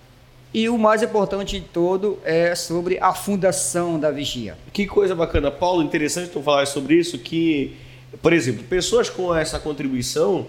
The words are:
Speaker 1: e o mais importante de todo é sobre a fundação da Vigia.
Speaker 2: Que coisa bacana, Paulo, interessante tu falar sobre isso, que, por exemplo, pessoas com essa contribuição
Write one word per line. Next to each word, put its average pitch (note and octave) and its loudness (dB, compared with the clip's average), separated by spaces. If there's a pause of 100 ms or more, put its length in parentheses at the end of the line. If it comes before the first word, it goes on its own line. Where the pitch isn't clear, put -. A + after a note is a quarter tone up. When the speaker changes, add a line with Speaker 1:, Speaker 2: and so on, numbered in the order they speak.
(520)
Speaker 1:
e A3+ 0
o A#3+ 2
mais G#3+ 4
importante G3+ -2
de E3 -10
todo F#3+ 0
é E3+ 2
sobre F3 -2
a F3+ 2
fundação F3 0
da D3+ 0
Vigia. B2 -6 (160)
Speaker 2:
Que G3+ 0
coisa F#3+ 2
bacana, D#3+ 0
Paulo, F3 0
interessante D#3+ -2
tu D#3 -8
falar C#3 4
sobre C#3 0
isso, E3+ 0
que, D#3+ 0 (460)
por E3 4
exemplo, B2 0
pessoas F#3 2
com F3+ -2
essa D#3 -2
contribuição C#3 -2